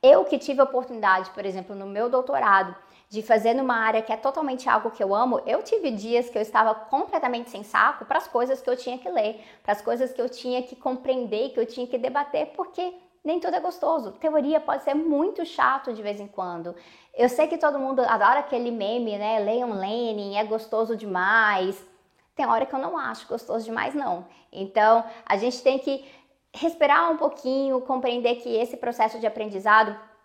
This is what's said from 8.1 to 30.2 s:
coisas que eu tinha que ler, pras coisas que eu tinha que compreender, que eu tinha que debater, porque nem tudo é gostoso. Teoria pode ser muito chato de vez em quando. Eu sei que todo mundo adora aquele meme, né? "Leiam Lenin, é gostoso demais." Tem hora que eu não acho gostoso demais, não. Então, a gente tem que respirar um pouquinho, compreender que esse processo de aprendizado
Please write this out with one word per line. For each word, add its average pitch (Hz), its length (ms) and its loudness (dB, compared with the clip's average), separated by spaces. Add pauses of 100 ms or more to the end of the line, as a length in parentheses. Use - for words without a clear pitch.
coisas 254 320 -2
que - 100 -6
eu 247 60 0
tinha 254 220 -10
que 254 100 -12
ler, 220 360 -2 (180)
pras 208 200 -2
coisas 240 300 -2
que 254 100 -12
eu 247 60 -2
tinha 247 360 -6
que 254 120 -14
compreender, 254 760 -4
que 240 100 -4
eu 226 60 2
tinha 247 200 -8
que 247 120 -4
debater, 285 580 -2
porque 359 380 -6 (300)
nem 330 160 -2
tudo 320 160 -2
é - 40 0
gostoso. 320 540 -2
Teoria 302 460 2
pode 294 240 -4
ser 277 120 0
muito 320 500 0
chato 262 480 0
de 220 80 -10
vez 208 180 -6
em 202 80 -14
quando. 175 480 -8 (380)
Eu 240 160 4
sei 302 180 2
que 330 100 -2
todo 294 200 2
mundo 269 240 0
adora 226 380 6
aquele 240 320 -4
meme, 220 460 -2
né? 214 220 0
"Leiam 226 340 -2
Lenin, 202 640 -4
é 214 80 0
gostoso 220 540 -2
demais." 196 960 0 (420)
Tem 269 120 -2
hora 233 180 2
que - 80 -12
eu 262 60 -4
não 330 180 -6
acho 233 300 -8
gostoso 226 360 -6
demais, 226 300 -4
não. 214 320 -4 (260)
Então, 220 520 4 (200)
a 196 140 0
gente 240 240 -2
tem 269 160 4
que 269 260 -2 (480)
respirar 320 600 2
um 311 60 0
pouquinho, 269 640 -2
compreender 247 560 -2
que 240 180 -12
esse 240 200 -2
processo 233 440 -2
de 226 80 0
aprendizado 208 680 2 (300)